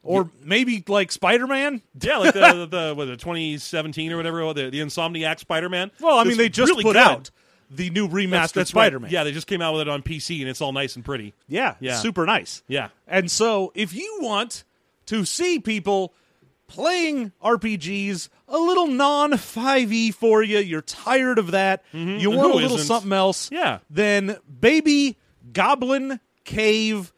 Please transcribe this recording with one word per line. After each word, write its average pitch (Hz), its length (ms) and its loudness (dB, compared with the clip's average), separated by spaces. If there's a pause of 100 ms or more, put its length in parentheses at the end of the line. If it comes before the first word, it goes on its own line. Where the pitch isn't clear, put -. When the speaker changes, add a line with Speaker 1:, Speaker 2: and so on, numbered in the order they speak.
Speaker 1:
Or 185 200 0
Speaker 2:
Yeah. 170 40 -4 (160)
Speaker 1:
maybe, 220 440 0
like, 196 240 0
Spider-Man? 254 720 0 (180)
Speaker 2:
Yeah, 285 160 0
like 220 160 6
the, 190 60 0
the, 180 260 6
the, 160 300 -4
what, 143 100 -4
the 127 120 -8
twenty 160 420 -6
seventeen 160 520 -6
or 170 60 -6
whatever, 165 220 -4 (120)
the, 135 200 -6
the 139 80 -6
Insomniac 160 600 -4
Spider-Man. 180 600 -4
Speaker 1:
Well, 302 180 4
I 226 60 8
mean, 233 80 4
Speaker 2:
It's 233 80 0
Speaker 1:
they 233 100 4
just 254 220 4
Speaker 2:
really 269 120 2
Speaker 1:
put 214 100 4
Speaker 2:
good. 226 100 8
Speaker 1:
out 147 260 4 (400)
the 170 220 -6
new 196 160 0
remastered 185 240 -2
Speaker 2:
That's, 165 220 2
that's 185 200 -2
right. 220 120 6
Speaker 1:
Spider-Man. 131 260 -2
Speaker 2:
Yeah, 170 140 0
they 147 60 -2
just 156 140 -8
came 180 160 -4
out 160 120 -2
with 156 100 -2
it 147 40 -4
on 143 140 -4
P 160 180 -8
C, 160 220 -8
and 131 80 -6
it's 127 100 -10
all 143 120 -4
nice 135 240 -6
and 117 100 -16
pretty. 113 300 -10 (120)
Speaker 1:
Yeah, 175 320 -4
Speaker 2:
Yeah. 127 180 -4
Speaker 1:
super 170 280 -2
nice. - 420 -4
Speaker 2:
Yeah. 131 220 -6 (180)
Speaker 1:
And 180 220 0
so, 208 460 0
if 180 180 -4
you 403 280 -10
want 226 420 -6 (420)
to 214 180 -2
see 339 360 -2
people 196 560 -2 (520)
playing 302 720 -2
R 226 200 0
P 214 180 -4
Gs 196 500 -6 (200)
a 277 100 -4
little 349 300 2
non-five 269 1040 0
E 226 160 0
for 220 320 4
you, 214 160 0
you're 170 240 -2
tired 254 560 0
of 180 140 -2
that, 190 320 0 (100)
Speaker 2:
Mm-hmm. 170 260 -6
Speaker 1:
you 190 120 2
Speaker 2:
And 240 80 2
Speaker 1:
want 285 100 6
a 277 40 4
Speaker 2:
who 254 60 4
Speaker 1:
little 254 180 2
Speaker 2:
isn't? - 100 -2
Speaker 1:
something 202 260 0
else, 190 380 0
Speaker 2:
Yeah. 285 260 -2 (100)
Speaker 1:
then 202 500 0 (220)
baby 285 600 4 (340)
Goblin 262 680 0 (240)
Cave 214 760 -2